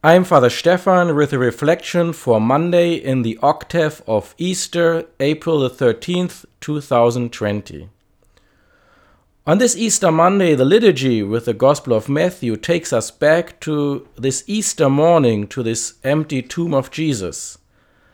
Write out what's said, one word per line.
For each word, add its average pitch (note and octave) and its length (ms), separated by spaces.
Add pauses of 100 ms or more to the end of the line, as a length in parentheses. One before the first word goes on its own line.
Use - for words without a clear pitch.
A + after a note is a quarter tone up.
I'm F3+ 180
Father C3 260
Stefan F3+ 640
with D3 160
a C#3 60
reflection E3 720
for A#2 260
Monday E3+ 540
in C3 300
the A2+ 200
octave D#3 640
of G#2+ 300
Easter, E3+ 720 (120)
April D3+ 420
the C3 100
thirteenth, F3 720 (160)
two D3+ 220
thousand A#2+ 500
twenty. G2+ 560 (1600)
On F3+ 100
this A#3+ 180
Easter G3 380
Monday, F3 420
the C3 120
liturgy C3+ 560
with A2 240
the A#2 80
Gospel C3 400
of G#2+ 160
Matthew D3 480
takes E3+ 340
us A2+ 180
back E3 500
to D3 540
this C3+ 320
Easter G3+ 440
morning, C#3 560
to B2+ 160
this A2+ 320 (100)
empty D3 380
tomb E3+ 320
of C3+ 160
Jesus. B2 680 (580)